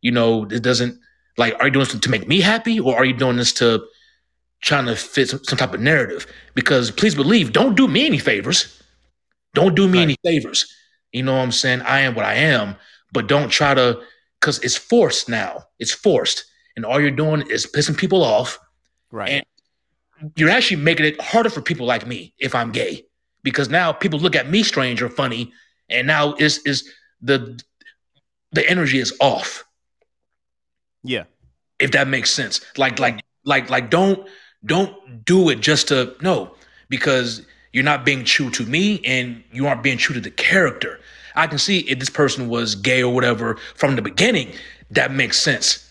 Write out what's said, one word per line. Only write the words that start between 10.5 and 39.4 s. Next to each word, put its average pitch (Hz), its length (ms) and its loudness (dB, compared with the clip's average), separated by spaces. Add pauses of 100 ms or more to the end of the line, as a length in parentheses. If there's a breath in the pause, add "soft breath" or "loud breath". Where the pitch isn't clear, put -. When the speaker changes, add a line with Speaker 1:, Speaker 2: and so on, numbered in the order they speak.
Speaker 1:
You 123 100 -6
know 131 140 0
what 131 60 2
I'm 123 100 -2
saying? 127 300 0
I 127 180 2
am 131 140 0
what 107 100 -2
I 104 100 -2
am, 120 420 0 (360 soft breath)
but 113 160 -2
don't 143 220 2
try 143 240 2
to, 123 260 2 (400 loud breath)
'cause - 220 0
it's 127 140 -2
forced - 520 2
now. 110 360 -6 (140)
It's - 140 -4
forced. - 520 0 (320 soft breath)
And 113 80 -8
all 127 160 0
you're 147 100 2
doing 151 400 0
is 113 160 -2
pissing 147 300 -2
people 185 260 2
off. 117 360 2 (520)
Speaker 2:
Right. 139 340 -4 (760)
Speaker 1:
And 156 160 -14
you're 160 140 4
actually 214 320 2
making 156 240 2
it 151 140 -2
harder 226 300 2
for 151 120 -8
people 127 240 -4
like 120 200 -2
me 120 320 -14
if 131 160 -4
I'm 117 180 -2
gay, 90 320 -6 (380)
because 135 260 -2
now 165 240 2
people 156 260 -2
look 160 180 0
at 131 140 -2
me 190 120 2
strange 127 400 -2
or 120 60 -4
funny, 120 440 -6 (360 soft breath)
and 127 180 -2
now 147 280 2
is, 151 320 2
is 139 220 -4 (340 loud breath)
the, 120 360 -2 (920 loud breath)
the 143 160 0
energy 156 300 0
is 123 220 -4
off. - 440 0 (1400)
Speaker 2:
Yeah. 120 220 -6 (540)
Speaker 1:
If 135 140 0
that 139 160 2
makes 131 220 -2
sense. 123 300 -4 (160 loud breath)
Like, 131 220 0
like, 123 220 -2 (240)
like, 139 260 0
like, 123 200 -2
don't, 190 380 2 (360 loud breath)
don't 131 600 -4
do 180 240 6
it 120 120 0
just 143 280 0
to, 127 320 0
no, 175 340 -2 (340 soft breath)
because 127 540 -2 (300 soft breath)
you're 131 120 0
not 143 200 0
being 131 200 0
true - 260 0
to - 160 -4
me 185 380 0
and 123 380 -4 (100)